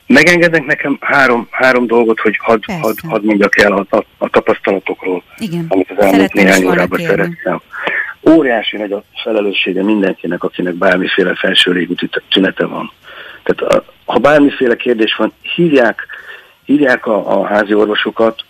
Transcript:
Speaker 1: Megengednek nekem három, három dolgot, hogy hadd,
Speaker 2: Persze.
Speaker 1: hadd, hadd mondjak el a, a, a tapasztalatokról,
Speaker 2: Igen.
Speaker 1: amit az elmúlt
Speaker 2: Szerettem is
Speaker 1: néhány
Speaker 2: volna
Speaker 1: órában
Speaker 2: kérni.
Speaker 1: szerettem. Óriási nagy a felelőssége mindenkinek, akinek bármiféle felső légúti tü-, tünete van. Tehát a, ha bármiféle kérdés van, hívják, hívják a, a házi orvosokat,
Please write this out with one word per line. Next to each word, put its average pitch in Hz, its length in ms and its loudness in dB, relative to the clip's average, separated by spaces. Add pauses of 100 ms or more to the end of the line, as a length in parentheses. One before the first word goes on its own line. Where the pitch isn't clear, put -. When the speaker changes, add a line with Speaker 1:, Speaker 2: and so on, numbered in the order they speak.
Speaker 1:
Megengednek 160 600 2
nekem 143 360 -4
három, 127 480 0
három 123 380 2
dolgot, 113 320 2
hogy 107 200 0
hadd, 113 260 0
Speaker 2:
Persze. 180 160 -8
Speaker 1:
hadd, 110 140 -2 (120)
hadd 110 180 -4
mondjak 101 320 2
el 104 140 4
a, 98 140 0 (120)
a, 98 60 0 (140)
a - 120 -4
tapasztalatokról, - 920 -2 (140)
Speaker 2:
Igen. 170 320 -6
Speaker 1:
amit 95 220 0
az 92 60 -10
elmúlt 98 180 2
Speaker 2:
Szerettem 95 220 2
is 101 60 4
Speaker 1:
néhány 95 180 4
Speaker 2:
volna 92 160 0
Speaker 1:
órában 90 200 -2
Speaker 2:
kérni. 90 180 -2
Speaker 1:
szerettem. - 460 -4 (680)
Óriási 127 480 2
nagy 104 140 -6
a 101 120 -6 (200)
felelőssége 101 600 -2
mindenkinek, 95 600 -2
akinek 90 300 -4
bármiféle 90 640 0
felső 92 360 0
légúti 87 360 -2
tü-, - 220 -6
tünete - 360 0
van. - 260 -10 (520)
Tehát - 300 -2
a, 104 120 0 (200)
ha - 120 -2
bármiféle 135 580 2
kérdés 110 400 -2
van, 110 260 -4
hívják, 139 640 0 (600)
hívják 131 400 2
a, 101 340 0
a 95 60 -2
házi 104 280 0
orvosokat, 107 760 0